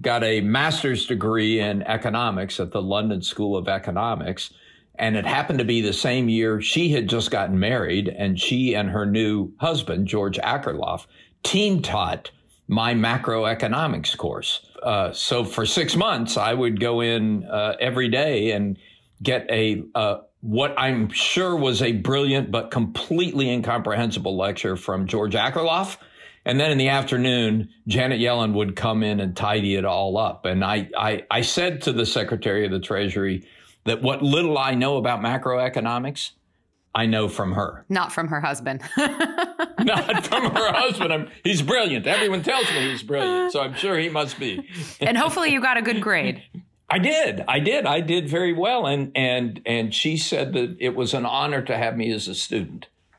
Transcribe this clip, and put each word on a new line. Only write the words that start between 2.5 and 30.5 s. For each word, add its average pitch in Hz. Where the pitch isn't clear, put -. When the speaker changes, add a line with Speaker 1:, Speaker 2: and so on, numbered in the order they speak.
Speaker 1:
at 90
the 104
London 101
School 101
of 90
Economics, 95
and 110
it 98
happened 139
to 120
be 117
the 101
same 127
year 113
she 160
had 123
just 107
gotten 98
married, 101
and 95
she 127
and 101
her 101
new 104
husband, 113
George 98
Akerlof, 90
team 196
taught 90
my 113
macroeconomics 117
course. -
Uh, 98
so -
for 110
six -
months, 170
I 107
would 120
go 117
in, 110
uh, 104
every 123
day 127
and 101
get 127
a, 110
uh, 107
what 127
I'm 131
sure 180
was 131
a 120
brilliant 135
but 113
completely 135
incomprehensible 107
lecture 95
from 95
George 104
Akerlof. 160
And 131
then 156
in 143
the 135
afternoon, 123
Janet 123
Yellen 117
would 101
come 110
in 104
and 92
tidy 104
it 95
all 95
up. -
And 92